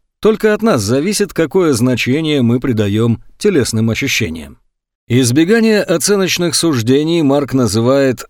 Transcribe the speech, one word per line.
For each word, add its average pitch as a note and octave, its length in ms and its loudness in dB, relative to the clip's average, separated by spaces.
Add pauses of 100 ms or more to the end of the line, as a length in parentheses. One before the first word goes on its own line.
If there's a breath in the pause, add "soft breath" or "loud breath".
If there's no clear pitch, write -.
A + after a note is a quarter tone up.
(200)
Только G#3+ 320 0
от G#3 100 -4
нас F3+ 200 2
зависит, D#3 500 -2
какое E3 400 0
значение B2+ 720 0
мы A#2+ 180 2
придаём A2 600 -2 (160)
телесным A#2 500 0
ощущениям. G2 680 -6 (500)
Избегание E3+ 760 2
оценочных F3 720 -2
суждений D3+ 680 0
Марк C3+ 320 0
называет B2+ 760 0